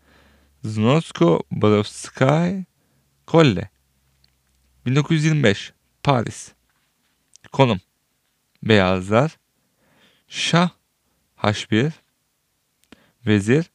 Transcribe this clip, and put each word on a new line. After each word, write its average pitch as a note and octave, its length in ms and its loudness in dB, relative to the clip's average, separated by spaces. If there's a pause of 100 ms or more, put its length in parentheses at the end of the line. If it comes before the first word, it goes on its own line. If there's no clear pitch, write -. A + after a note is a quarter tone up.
(640)
Znosko B2+ 840 0
Borovskay C#3+ 1120 -2 (640)
Kolle. C#3+ 440 2 (1160)
Bin B2+ 100 -2
dokuz D3+ 200 0
yüz D3+ 80 0
yirmi D#3 180 0
beş. G2+ 300 0 (300)
Paris. A#2 500 -4 (1000)
Konum. A#2 280 2 (840)
Beyazlar. G2+ 760 2 (880)
Şah - 420 -2 (640)
H - 340 -4
bir. B2 220 0 (1300)
Vezir A2 480 0